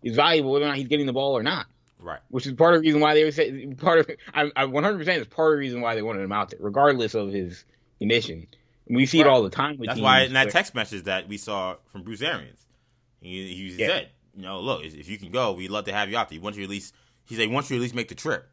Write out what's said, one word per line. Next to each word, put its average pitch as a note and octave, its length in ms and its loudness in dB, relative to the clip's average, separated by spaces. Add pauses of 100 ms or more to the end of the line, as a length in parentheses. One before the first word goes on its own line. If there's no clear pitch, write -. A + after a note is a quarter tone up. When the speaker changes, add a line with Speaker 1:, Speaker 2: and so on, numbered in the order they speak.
Speaker 1:
is A#2 100 -4
valuable D3 380 4
whether C#3+ 140 2
or - 20 0
not C#3 80 -2
he's C#3 100 -6
getting C#3+ 200 0
the C3 60 -2
ball C3+ 240 0
or A2 60 0
not. D3 240 -2 (320)
Speaker 2:
Right. E2+ 300 -12
Speaker 1:
Which B2+ 180 -6
is C3+ 60 -8
part E3 220 6
of E3 60 6
the D#3+ 60 2
reason D3+ 140 4
why D3+ 140 4
they D#3 100 6
were D#3 80 0
say, C3+ 420 -4
part E3 240 4
of, D#3 120 2 (220)
I, D3 220 0
I C3+ 120 2
one C#3 180 0
hundred G3+ 140 0
percent E3 220 -2
is A2 60 -8
part D#3 260 2
of D3+ 40 4
the - 20 0
reason B2+ 220 -4
why A#2 160 -2
they G#2+ 60 -4
wanted G#2+ 200 -4
him F#2+ 80 -6
out G2+ 200 -2
there, - 120 -14
regardless B2 520 2
of G2+ 180 -2
his F2+ 320 -6 (340)
condition. G#2 480 0 (400)
And A#2+ 100 -2
we C3+ 80 4
see D3 140 2
it D3+ 60 8
Speaker 2:
Right. C#3+ 80 8
Speaker 1:
all B2+ 100 6
the F#2+ 80 -2
time C#3+ 280 -4
with A2+ 100 -8
Speaker 2:
That's B2 80 -4
Speaker 1:
teams A#2+ 80 -4
Speaker 2:
why C3 180 6
in C3 120 0
that C3 120 4
Speaker 1:
where C3 60 -4
Speaker 2:
text F3+ 240 0
message G#2 280 -6
that F#2+ 220 -4
we G2+ 120 -10
saw F#2+ 360 -6 (160)
from F#2+ 140 -16
Bruce G#2+ 180 -12
Arians, F#2+ 420 -8 (560)
he, F#2 320 -12
he F#2+ 180 -12
Speaker 1:
Yeah. G2+ 180 -4
Speaker 2:
said, - 220 -4 (260)
you F#2+ 60 -16
know, F#2 180 -10
look, F2+ 240 -6
if, D#2 100 -16
if D2 140 -18
you G2+ 100 -12
can F#2+ 120 -16
go, A#2 220 -2
we'd F#2 180 -10
love G#2 160 -6
to G2 60 -8
have G2+ 180 -4
you A2 60 -4
out A2+ 120 -2
there. E2 120 -14
Once G2+ 160 -10
you G2+ 80 -10
at F#2+ 60 -10
least, G2+ 240 -10 (300)
he's A2+ 140 -12
like, A2 120 0
"Once C#3+ 200 -4
you C#3 60 -4
at A#2+ 60 -2
least B2 120 -6
make A#2 140 -6
the - 60 -16
trip." - 380 -6